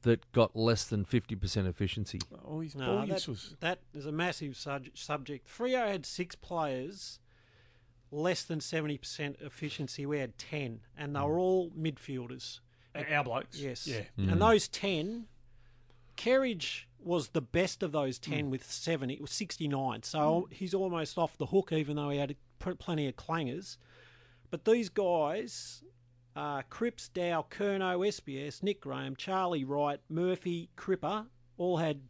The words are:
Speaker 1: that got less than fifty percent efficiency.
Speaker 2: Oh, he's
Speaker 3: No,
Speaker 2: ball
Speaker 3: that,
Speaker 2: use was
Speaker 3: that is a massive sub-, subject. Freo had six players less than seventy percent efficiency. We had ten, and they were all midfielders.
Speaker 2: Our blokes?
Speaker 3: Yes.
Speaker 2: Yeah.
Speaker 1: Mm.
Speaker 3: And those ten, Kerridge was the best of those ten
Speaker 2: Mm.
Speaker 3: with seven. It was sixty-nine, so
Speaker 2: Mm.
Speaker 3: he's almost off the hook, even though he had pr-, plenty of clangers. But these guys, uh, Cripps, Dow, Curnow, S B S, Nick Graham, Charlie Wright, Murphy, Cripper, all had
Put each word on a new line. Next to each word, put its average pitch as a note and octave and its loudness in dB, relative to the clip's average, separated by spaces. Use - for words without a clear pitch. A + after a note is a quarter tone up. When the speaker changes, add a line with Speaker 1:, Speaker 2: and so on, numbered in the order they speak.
Speaker 1:
that - 4
got A2+ 6
less A2+ 4
than G#2 0
fifty A#2 2
percent F#2+ 0
efficiency. G2 -2
Speaker 2:
Oh, D#3 -6
he's D#3 -8
Speaker 3:
No, C3 -2
Speaker 2:
ball G#3 2
Speaker 3:
that, - 0
Speaker 2:
use - -2
was A#2+ -8
Speaker 3:
that E3+ 0
is C#3+ -8
a D3+ -4
massive D#3 -2
sub-, C#3 -6
subject. C#3+ -6
Freo B3 2
had F#3+ -2
six - -6
players D#3 -4
less D#3+ 0
than D#3+ -2
seventy D3+ -2
percent C#3+ -6
efficiency. C#3+ -6
We D3 0
had B2 -6
ten, B2 -6
and D3 -6
they C#3 0
were D3+ 4
all F#3 4
midfielders. C3 -6
Speaker 2:
Our D3 2
blokes? B2+ -4
Speaker 3:
Yes. C3+ -6
Speaker 2:
Yeah. A2+ -2
Speaker 1:
Mm. F#2+ 4
Speaker 3:
And F#2+ 6
those A3 8
ten, G3+ -2
Kerridge B3 2
was E3+ 0
the D#3 0
best E3+ 2
of D#3+ -2
those C#3 2
ten D3+ -2
Speaker 2:
Mm. C3+ -2
Speaker 3:
with C3 -2
seven. C3+ -2
It D3 -6
was D3 -10
sixty-nine, C3+ -2
so D#3 4
Speaker 2:
Mm. - -16
Speaker 3:
he's F#3 -4
almost F3+ 0
off E3 2
the C3+ -4
hook, F#3+ 2
even D3 0
though D3 -2
he C#3+ 0
had C#3+ -2
pr-, F#3 -4
plenty D#3 -2
of B2+ -2
clangers. D#3+ -4
But D#3+ -6
these A3 6
guys, F3+ 0
uh, D3 -4
Cripps, - -4
Dow, F3 0
Curnow, F#3+ 0
S G#3 -2
B C3+ -8
S, C#3+ -8
Nick C3+ -2
Graham, C3+ -4
Charlie F3+ 0
Wright, C#3+ 0
Murphy, F3 0
Cripper, G3 -2
all F3 2
had D3+ 0